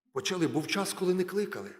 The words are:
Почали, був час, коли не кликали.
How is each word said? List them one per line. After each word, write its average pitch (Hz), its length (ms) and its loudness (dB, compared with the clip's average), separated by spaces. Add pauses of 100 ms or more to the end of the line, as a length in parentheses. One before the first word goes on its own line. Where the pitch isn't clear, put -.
(120)
Почали, 185 360 0
був 147 180 0
час, - 260 0
коли 185 220 2
не 185 100 2
кликали. 185 560 -2